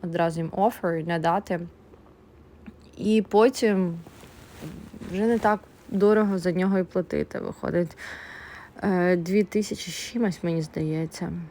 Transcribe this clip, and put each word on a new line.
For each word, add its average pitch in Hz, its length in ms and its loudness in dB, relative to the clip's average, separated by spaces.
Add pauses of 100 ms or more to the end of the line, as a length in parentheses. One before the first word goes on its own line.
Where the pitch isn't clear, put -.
одразу 165 380 0
їм 165 80 -2
offer 175 580 0
надати. 170 540 0 (1400)
І 214 320 2
потім 202 720 4 (1120)
вже 196 140 0
не 233 120 2
так 214 220 2 (280)
дорого 202 500 4
за 175 140 -2
нього 190 260 2
і 185 60 2
платити 160 540 -4
виходить. - 580 -4 (840)
Е, 180 340 4
дві 185 260 2
тисячі 196 500 -2
з - 20 -10
чимось, 226 480 -2
мені 165 200 0
здається. 160 680 -4 (180)